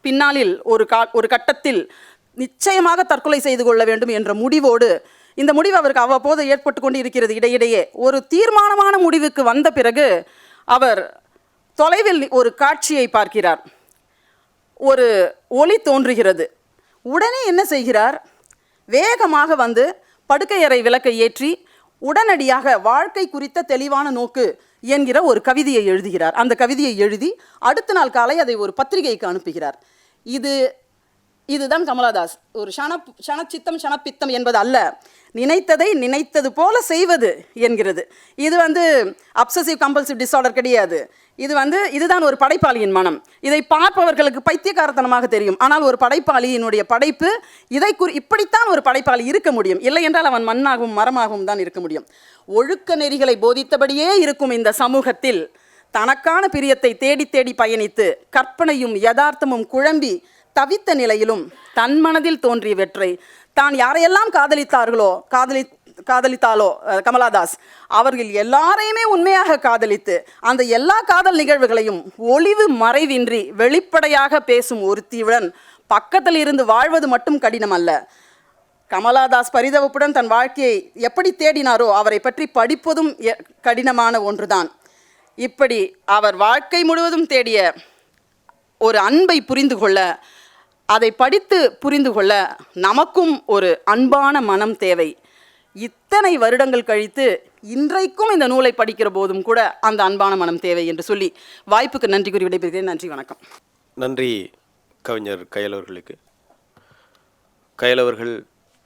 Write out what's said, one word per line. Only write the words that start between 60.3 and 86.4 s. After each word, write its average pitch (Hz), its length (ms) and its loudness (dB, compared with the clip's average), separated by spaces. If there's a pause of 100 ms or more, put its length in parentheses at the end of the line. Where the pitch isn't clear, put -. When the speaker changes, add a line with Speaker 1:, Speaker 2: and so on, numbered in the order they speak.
Speaker 1:
தவித்த 320 440 0
நிலையிலும் 214 500 -2 (240)
தன் 254 260 2
மனதில் 320 440 0
தோன்றியவற்றை 196 640 -2 (420)
தான் 285 220 2
யாரையெல்லாம் 330 640 2
காதலித்தார்களோ, 269 720 2 (240)
காதலி-, 262 420 -2 (340)
காதலித்தாலோ, 247 580 2 (220)
அஹ், 190 160 -2
கமலாதாஸ், 233 480 2 (440)
அவர்கள் 240 320 0 (120)
எல்லாரையுமே 415 600 0 (100)
உண்மையாக 370 440 2
காதலித்து 214 720 -2 (120)
அந்த 247 220 0 (160)
எல்லா 381 220 2
காதல் 370 400 2
நிகழ்வுகளையும் 226 720 0 (220)
ஒளிவு 403 320 2 (180)
மறைவின்றி 240 760 0
வெளிப்படையாக 294 800 2 (100)
பேசும் 240 380 0
ஒருத்தியுடன் 214 640 -2 (340)
பக்கத்தில் 330 560 0
இருந்து 285 220 0
வாழ்வது 285 500 2
மட்டும் 285 240 0
கடினம் 220 400 -2
அல்ல. 170 120 0 (1000)
கமலாதாஸ் 247 680 0
பரிதவிப்புடன் 277 600 0
தன் 226 180 0
வாழ்க்கையை 254 560 -2 (160)
எப்படி 370 300 -2
தேடினாரோ 262 500 2 (120)
அவரை 208 180 0
பற்றி 262 280 -6 (120)
படிப்பதும் 311 540 0 (180)
எ-, - 100 -6 (200)
கடினமான 240 640 0
ஒன்றுதான். 202 460 -2 (800)
இப்படி 240 320 -2 (260)
அவர் 208 320 2
வாழ்க்கை 277 480 2